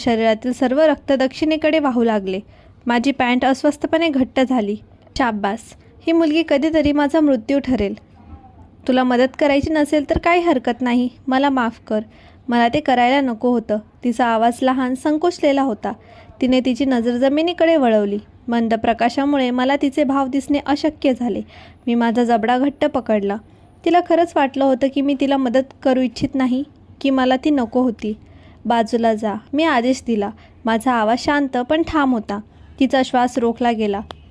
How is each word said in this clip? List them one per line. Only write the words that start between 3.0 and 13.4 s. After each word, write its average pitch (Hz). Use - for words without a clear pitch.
पॅन्ट 254
अस्वस्थपणे 302
घट्ट 269
झाली. 220
"शाब्बास, 214
ही 330
मुलगी 330
कधीतरी 294
माझा 294
मृत्यू 277
ठरेल. 214
तुला 254
मदत 254
करायची 285
नसेल 294
तर 330
काही 339
हरकत 254
नाही, 247
मला 269
माफ 240
कर, 214
मला 240
ते 294
करायला 254
नको 247